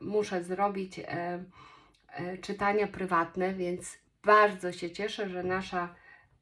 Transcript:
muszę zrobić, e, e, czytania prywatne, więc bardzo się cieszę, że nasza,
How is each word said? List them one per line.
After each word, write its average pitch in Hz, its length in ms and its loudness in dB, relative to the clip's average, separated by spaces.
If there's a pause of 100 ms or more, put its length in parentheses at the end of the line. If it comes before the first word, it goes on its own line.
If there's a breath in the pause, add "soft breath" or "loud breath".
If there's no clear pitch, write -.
muszę 196 440 -2
zrobić, 190 540 -2
e, - 60 -10 (1040 loud breath)
e, 180 300 -8
czytania 202 480 0
prywatne, 185 680 0
więc 180 440 -6 (260)
bardzo 208 480 6
się 175 180 -8
cieszę, 208 380 -4
że 180 140 -4
nasza, 180 520 -2 (480 loud breath)